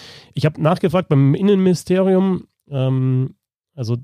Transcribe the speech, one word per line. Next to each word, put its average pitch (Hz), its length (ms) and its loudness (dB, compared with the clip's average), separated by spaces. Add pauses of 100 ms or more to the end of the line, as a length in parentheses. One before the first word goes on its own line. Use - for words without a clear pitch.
(340)
Ich - 100 -6
habe 156 160 -2
nachgefragt 165 480 -2
beim 139 260 4
Innenministerium, 190 1120 0 (200)
ähm, 131 680 -2 (400)
also 120 280 -4